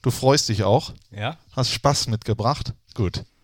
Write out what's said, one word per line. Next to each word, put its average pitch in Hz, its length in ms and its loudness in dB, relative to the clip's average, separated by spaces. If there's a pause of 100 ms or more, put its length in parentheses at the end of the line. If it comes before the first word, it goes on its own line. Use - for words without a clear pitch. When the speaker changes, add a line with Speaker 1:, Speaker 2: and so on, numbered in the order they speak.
Speaker 1:
Du 127 80 2
freust 135 360 2
dich 107 160 0
auch? 107 300 2 (160)
Speaker 2:
Ja. 110 260 -8 (180)
Speaker 1:
Hast 127 180 -2
Spaß - 340 0
mitgebracht? 110 680 -2 (180)
Gut. - 320 -4 (180)